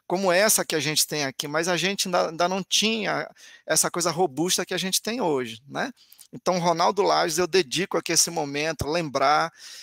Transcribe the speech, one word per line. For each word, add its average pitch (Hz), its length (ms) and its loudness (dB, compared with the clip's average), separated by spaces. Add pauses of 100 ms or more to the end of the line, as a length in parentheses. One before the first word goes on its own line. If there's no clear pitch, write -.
como 185 240 2
essa 190 340 4
que - 120 -2
a 151 40 0
gente 147 260 0
tem 151 180 -4
aqui, 135 240 -6
mas 160 200 -2
a 180 80 2
gente 190 300 -2
ainda, 180 220 0
ainda 165 200 0
não 190 140 -4
tinha 196 680 -2 (380)
essa 160 240 0
coisa 175 200 0
robusta 165 540 0
que 190 100 -6
a 180 40 -2
gente 185 240 -2
tem 233 180 -6
hoje, 127 460 -2
né? 156 240 -6 (400)
Então, 180 280 -2
Ronaldo 175 420 2
Lages, 165 380 2
eu 180 80 2
dedico 165 500 0
aqui 170 160 -2
esse 160 180 2
momento, 151 560 -4
lembrar 151 640 2 (320)